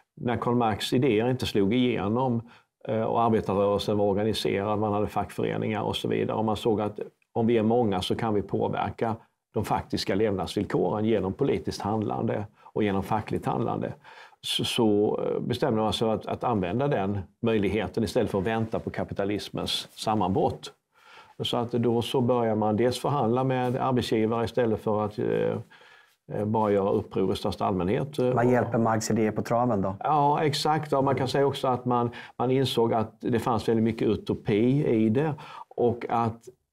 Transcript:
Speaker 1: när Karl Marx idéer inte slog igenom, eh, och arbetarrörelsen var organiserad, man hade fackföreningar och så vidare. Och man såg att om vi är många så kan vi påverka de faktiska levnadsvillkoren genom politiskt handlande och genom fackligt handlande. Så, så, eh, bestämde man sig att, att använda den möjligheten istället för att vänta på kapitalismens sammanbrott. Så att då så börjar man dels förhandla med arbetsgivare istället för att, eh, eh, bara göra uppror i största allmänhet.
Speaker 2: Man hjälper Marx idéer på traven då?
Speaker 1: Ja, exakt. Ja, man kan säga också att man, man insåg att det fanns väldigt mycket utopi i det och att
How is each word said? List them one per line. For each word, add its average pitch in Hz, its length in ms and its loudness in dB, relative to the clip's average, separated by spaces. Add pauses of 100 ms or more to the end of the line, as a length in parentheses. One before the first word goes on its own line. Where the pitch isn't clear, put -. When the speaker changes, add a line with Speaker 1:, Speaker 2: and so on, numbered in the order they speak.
(200)
Speaker 1:
när 120 160 -2
Karl 120 180 -2
Marx 113 380 0
idéer 123 380 4
inte 123 160 -2
slog 98 280 2
igenom, 117 680 0 (460)
eh, 110 140 0
och 113 200 0
arbetarrörelsen 101 760 2
var 104 80 2
organiserad, 104 720 0
man 107 140 0
hade 104 140 0
fackföreningar 110 760 -4
och 107 140 -4
så - 120 -4
vidare. 110 280 0
Och 110 80 0
man 107 120 0
såg 107 240 0
att 104 200 -4 (320)
om 117 140 0
vi 117 120 4
är 107 40 4
många 107 400 2
så - 120 -2
kan 110 200 -2
vi 101 80 2
påverka 110 760 -2 (380)
de 110 100 -2
faktiska 98 500 -2
levnadsvillkoren 98 920 0
genom 107 280 2
politiskt - 480 -2
handlande 110 680 -2 (160)
och - 200 -4
genom 98 200 2
fackligt 107 440 -4
handlande. 120 460 -2 (480)
Så, - 240 -4
så, 104 580 2
eh, - 180 -2
bestämde 113 400 0
man 107 120 0
sig 113 180 0
att, 104 160 -2
att - 180 -6
använda 113 440 0
den 101 300 -2 (240)
möjligheten 107 600 0
istället 104 260 0
för 104 80 0
att 92 80 0
vänta 110 320 -2
på 95 120 -6
kapitalismens - 1040 -4
sammanbrott. 104 800 0 (720)
Så - 140 -2
att 120 160 -2
då 117 300 2
så 135 180 -2
börjar 120 340 2
man 107 220 2
dels 123 220 2
förhandla 131 460 0
med 127 320 0
arbetsgivare 117 680 0
istället 110 360 0
för 107 240 0
att, 104 140 -6
eh, 110 400 0 (760)
eh, 104 120 -2
bara 107 280 2
göra 101 180 2
uppror 104 420 0
i - 40 -2
största 107 280 -4
allmänhet. 107 540 -2 (160)
Speaker 2:
Man 120 160 2
hjälper 120 280 2
Marx 113 320 0
idéer 107 220 2
på 107 100 -4
traven 117 400 0
då? 98 180 -4
Speaker 1:
Ja, 147 420 2
exakt. 151 500 0
Ja, 135 100 4
man 139 120 2
kan 127 140 0
säga 139 180 2
också 139 220 0
att 151 160 0
man, 120 260 0 (280)
man 123 120 0
insåg 123 440 2
att 107 260 -2
det 120 180 0
fanns 113 300 0
väldigt 113 160 4
mycket 113 240 0
utopi 110 800 2
i 110 220 4
det 143 260 2 (340)
och - 400 0
att 117 400 -2 (240)